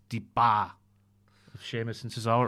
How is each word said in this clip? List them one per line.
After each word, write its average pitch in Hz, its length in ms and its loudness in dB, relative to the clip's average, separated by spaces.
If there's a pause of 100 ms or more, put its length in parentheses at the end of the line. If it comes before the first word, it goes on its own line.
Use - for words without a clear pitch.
The 113 100 -6
Bar. 107 520 2 (920)
Sheamus 113 420 -8
and 117 80 -10
Cesaro 117 360 2